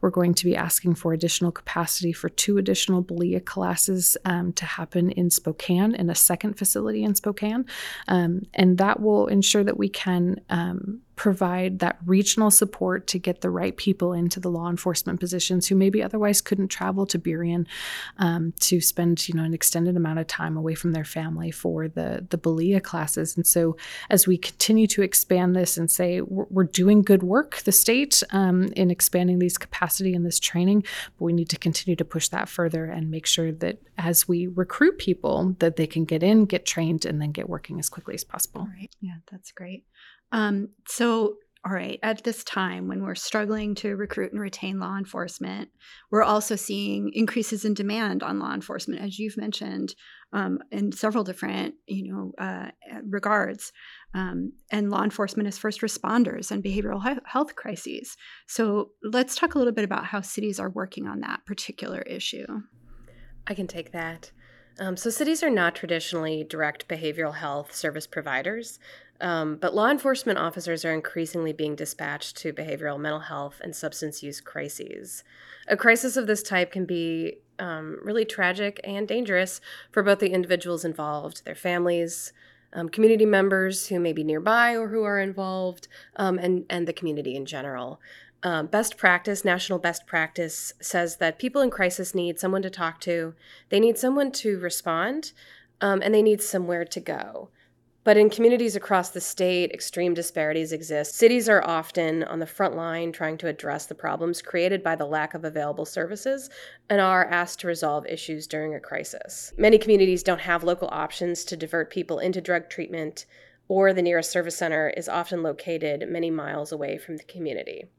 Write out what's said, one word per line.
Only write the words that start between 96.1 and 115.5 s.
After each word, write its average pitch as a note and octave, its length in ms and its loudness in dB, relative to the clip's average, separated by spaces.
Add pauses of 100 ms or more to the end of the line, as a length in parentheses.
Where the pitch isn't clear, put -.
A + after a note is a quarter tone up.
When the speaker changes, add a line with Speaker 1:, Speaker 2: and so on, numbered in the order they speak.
Speaker 3:
they G#3+ 80 6
need G#3 200 4
somewhere F3 420 -2
to E3+ 160 -8
go. - 500 -8 (540)
But G#3 140 10
in G#3 120 10
communities A3+ 460 4
across F#3+ 340 0
the F3+ 100 -8
state, F3+ 520 0
extreme F3 420 -2
disparities D#3+ 580 -2
exist. D#3 440 -4
Cities A#3 340 6
are G3+ 160 6
often D#3+ 600 0
on E3 120 -8
the E3 80 -4
front D#3+ 300 -2
line E3 360 -4
trying D#3+ 280 -4
to F3 80 -6
address D3+ 400 -6
the - 80 -12
problems E3 480 -4
created F#3 400 0
by E3 120 0
the D3+ 120 -4
lack D#3 260 -2
of D#3+ 100 -10
available D3+ 420 -4
services A#3 680 -6 (360)
and G3+ 140 4
are F#3 240 6
asked F3 360 -2
to F#3 60 -4
resolve D3+ 380 -2
issues D#3 400 -8
during D#3 300 -6
a - 40 -8
crisis. - 760 -12
Many G#3+ 220 10
communities G3 420 6
don't F3 200 2
have E3+ 220 0
local F3 280 0
options E3+ 540 -4
to F3 120 -10
divert D#3+ 320 -2
people E3 300 -4
into F#3 220 -2
drug E3 280 -2
treatment, D#3 560 -8 (420)
or G3 240 6
the F#3 120 2
nearest E3+ 260 2
service E3+ 260 -2
center D#3 400 0
is - 140 -8
often F3 320 -2
located D#3 640 -4